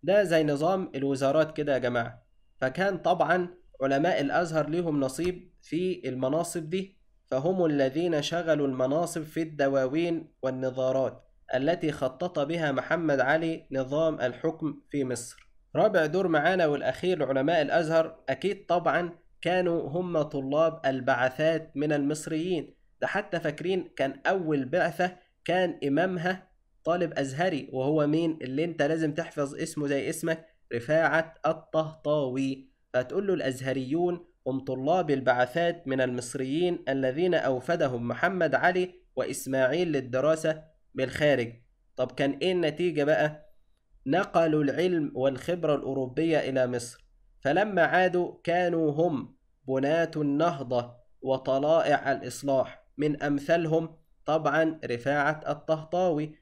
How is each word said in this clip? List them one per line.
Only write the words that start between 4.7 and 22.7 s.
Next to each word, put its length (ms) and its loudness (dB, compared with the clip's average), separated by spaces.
نصيب 600 -4
في 480 -4
المناصب 640 -2
دي، 280 -6
فهم 380 0
الذين 580 2
شغلوا 440 0
المناصب 560 0
في 200 -6
الدواوين 880 0
والنظارات 880 -2
التي 380 0
خطط 460 -4
بها 340 0
محمد 480 2
علي 520 2
نظام 480 0
الحكم 600 -4
في 140 -2
مصر. 440 -8
رابع 300 4
دور 220 0
معانا 380 2
والأخير 520 0
لعلماء 440 2
الأزهر، 540 2
أكيد 380 -2
طبعًا 440 0
كانوا 460 0
هم 340 -2
طلاب 640 0
البعثات 880 0
من 160 0
المصريين. 840 -2